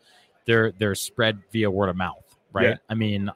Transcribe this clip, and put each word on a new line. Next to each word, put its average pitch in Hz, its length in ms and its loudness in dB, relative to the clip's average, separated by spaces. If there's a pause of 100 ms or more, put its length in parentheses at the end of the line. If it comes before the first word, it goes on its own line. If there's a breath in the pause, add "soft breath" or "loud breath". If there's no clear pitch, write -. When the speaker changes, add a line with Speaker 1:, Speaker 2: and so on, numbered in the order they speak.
(460 soft breath)
Speaker 1:
they're, 113 280 4
they're 104 220 0
spread 110 440 -2 (120)
via 107 200 0
word 95 180 0
of 87 60 -4
mouth, 90 280 -6 (300)
right? 104 160 2
Speaker 2:
Yeah. 107 60 0 (120)
Speaker 1:
I 113 60 -8
mean, 104 420 -2